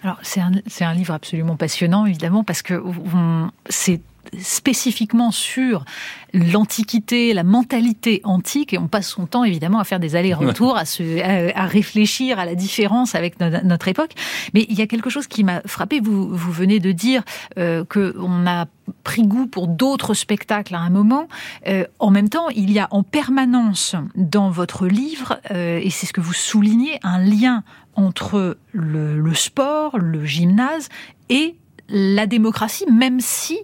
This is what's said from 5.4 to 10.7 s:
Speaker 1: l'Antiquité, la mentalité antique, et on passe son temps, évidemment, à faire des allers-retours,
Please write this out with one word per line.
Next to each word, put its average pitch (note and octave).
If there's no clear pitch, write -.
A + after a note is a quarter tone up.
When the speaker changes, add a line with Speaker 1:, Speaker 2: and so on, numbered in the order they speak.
Speaker 1:
l'Antiquité, G#3+
la F3
mentalité A3+
antique, G#3
et F3+
on E3
passe G3+
son F3
temps, B3
évidemment, F3+
à G3+
faire F#3
des D#3+
allers-retours, F3